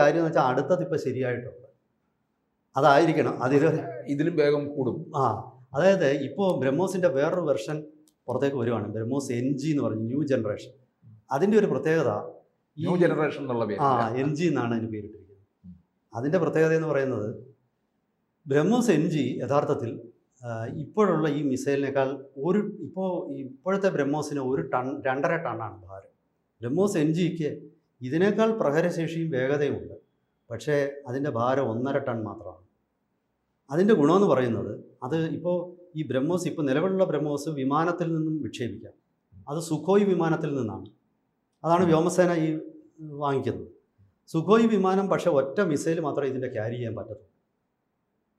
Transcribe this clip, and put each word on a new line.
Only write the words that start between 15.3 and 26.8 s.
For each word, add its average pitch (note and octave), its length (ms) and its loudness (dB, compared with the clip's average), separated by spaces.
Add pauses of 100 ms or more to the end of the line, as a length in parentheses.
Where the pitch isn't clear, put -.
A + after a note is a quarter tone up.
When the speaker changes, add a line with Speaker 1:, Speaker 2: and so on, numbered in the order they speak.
Speaker 2:
ഉം. F2+ 100 -20 (380)
Speaker 1:
അതിൻ്റെ C#3+ 320 -2
പ്രത്യേകത D#3+ 340 2
എന്ന് D#3 140 -2
പറയുന്നത് B2+ 360 -2 (1160)
ബ്രഹ്മോസ് F3 500 2
എൻ - 140 2
ജി D3 140 0 (180)
യഥാർത്ഥത്തിൽ, C3 480 0 (520)
ആ, A#2+ 60 -12 (360)
ഇപ്പോഴുള്ള E3+ 420 2 (120)
ഈ D3+ 120 -4
മിസൈലിനേക്കാൾ C3+ 580 0 (380)
ഒരു, G3+ 160 2 (240)
ഇപ്പോൾ F#3+ 220 -6 (360)
ഇപ്പോഴത്തെ F#3+ 520 -2
ബ്രഹ്മോസിന് C#3+ 540 -2
ഒരു C3+ 220 0
ടൺ, B2+ 160 -2 (180)
രണ്ടര D3 380 0
ടണ്ണാണ് A2 420 -6
ഭാരം. F#2+ 240 -18 (500)
ബ്രഹ്മോസ് E3+ 380 0